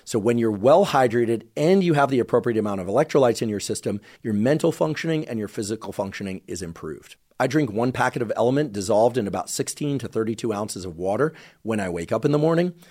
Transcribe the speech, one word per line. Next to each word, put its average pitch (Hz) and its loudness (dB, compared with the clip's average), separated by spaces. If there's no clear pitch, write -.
So - -2
when 117 2
you're 113 2
well 131 6
hydrated 117 2
and 180 4
you 170 2
have 143 4
the 135 2
appropriate 117 2
amount 104 -2
of 90 -6
electrolytes 127 2
in 117 -2
your 104 -4
system, 104 -4
your 110 -2
mental 147 2
functioning 156 -2
and 117 -6
your 104 -6
physical 107 -6
functioning 95 -6
is 92 -8
improved. 82 -12
I 131 2
drink 139 0
one 117 0
packet 127 -2
of 110 -4
Element 117 0
dissolved 107 2
in 107 -2
about 92 -6
sixteen 143 -6
to 117 -8
thirty-two 110 -4
ounces 104 -6
of 87 -12
water 107 -2
when 107 -2
I 95 -4
wake 85 -4
up 113 0
in 147 2
the 147 2
morning, 165 2